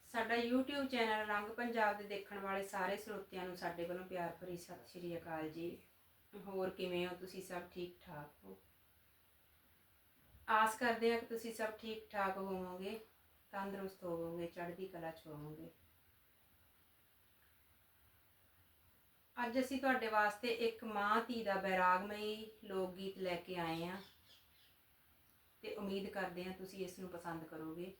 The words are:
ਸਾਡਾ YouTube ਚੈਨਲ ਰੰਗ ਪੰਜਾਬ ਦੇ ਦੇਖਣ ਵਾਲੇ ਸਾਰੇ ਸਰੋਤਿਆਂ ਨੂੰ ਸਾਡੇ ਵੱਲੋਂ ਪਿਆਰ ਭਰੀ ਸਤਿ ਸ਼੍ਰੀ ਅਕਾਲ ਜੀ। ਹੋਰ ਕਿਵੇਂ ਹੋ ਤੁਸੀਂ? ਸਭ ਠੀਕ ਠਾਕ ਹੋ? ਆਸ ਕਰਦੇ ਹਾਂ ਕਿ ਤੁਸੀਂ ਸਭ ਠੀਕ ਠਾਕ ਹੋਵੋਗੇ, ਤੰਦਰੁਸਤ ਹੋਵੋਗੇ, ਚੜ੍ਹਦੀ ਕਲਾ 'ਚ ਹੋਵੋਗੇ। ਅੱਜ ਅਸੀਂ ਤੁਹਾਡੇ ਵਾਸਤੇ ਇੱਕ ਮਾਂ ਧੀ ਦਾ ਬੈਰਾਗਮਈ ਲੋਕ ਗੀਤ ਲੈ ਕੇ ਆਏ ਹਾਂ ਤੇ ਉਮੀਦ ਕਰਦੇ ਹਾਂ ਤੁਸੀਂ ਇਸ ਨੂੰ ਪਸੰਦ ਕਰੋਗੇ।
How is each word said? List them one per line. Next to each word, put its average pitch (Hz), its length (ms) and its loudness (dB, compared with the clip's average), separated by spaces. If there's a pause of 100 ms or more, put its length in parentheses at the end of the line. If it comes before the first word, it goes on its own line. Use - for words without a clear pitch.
(140)
ਸਾਡਾ 226 200 4
YouTube 262 520 4
ਚੈਨਲ 220 400 4
ਰੰਗ 208 200 2
ਪੰਜਾਬ 220 520 2
ਦੇ 208 60 -6
ਦੇਖਣ 196 340 -6
ਵਾਲੇ 196 260 0
ਸਾਰੇ 202 320 0
ਸਰੋਤਿਆਂ 196 500 -6
ਨੂੰ 180 100 -6
ਸਾਡੇ 175 280 -2
ਵੱਲੋਂ 180 200 -4
ਪਿਆਰ 175 240 -2 (120)
ਭਰੀ 180 160 -6
ਸਤਿ - 300 -12
ਸ਼੍ਰੀ 175 300 -6
ਅਕਾਲ 160 320 -4
ਜੀ। 165 300 -6 (680)
ਹੋਰ 190 240 0
ਕਿਵੇਂ 180 360 0
ਹੋ 180 80 -2
ਤੁਸੀਂ? 185 280 -10
ਸਭ 180 200 -6 (100)
ਠੀਕ 175 240 -8 (100)
ਠਾਕ 147 380 -12
ਹੋ? 190 120 -14 (1900)
ਆਸ 220 260 8
ਕਰਦੇ 233 380 4
ਹਾਂ 233 80 4
ਕਿ - 60 -8
ਤੁਸੀਂ 226 280 -4
ਸਭ 220 240 -2
ਠੀਕ 220 320 -8
ਠਾਕ 196 260 2
ਹੋਵੋਗੇ, 190 720 -4 (460)
ਤੰਦਰੁਸਤ 196 520 -4
ਹੋਵੋਗੇ, 170 420 -2
ਚੜ੍ਹਦੀ 175 400 -6
ਕਲਾ 165 240 -6
'ਚ 160 160 -12
ਹੋਵੋਗੇ। 156 440 -10 (3750)
ਅੱਜ 240 240 4
ਅਸੀਂ 254 200 2
ਤੁਹਾਡੇ 240 280 4
ਵਾਸਤੇ 214 400 4 (200)
ਇੱਕ 226 160 -4
ਮਾਂ 214 440 4
ਧੀ 226 160 -2
ਦਾ 196 100 4
ਬੈਰਾਗਮਈ 196 960 2 (140)
ਲੋਕ 190 300 -2
ਗੀਤ 190 240 -6
ਲੈ 180 180 0
ਕੇ 180 200 -6
ਆਏ 165 300 0
ਹਾਂ 190 120 -4 (1600)
ਤੇ 214 120 -6
ਉਮੀਦ 196 340 -2
ਕਰਦੇ 180 360 -4
ਹਾਂ 185 80 -4
ਤੁਸੀਂ 190 320 -6
ਇਸ 175 140 -10
ਨੂੰ 185 100 -8
ਪਸੰਦ 170 360 -6
ਕਰੋਗੇ। 160 560 -8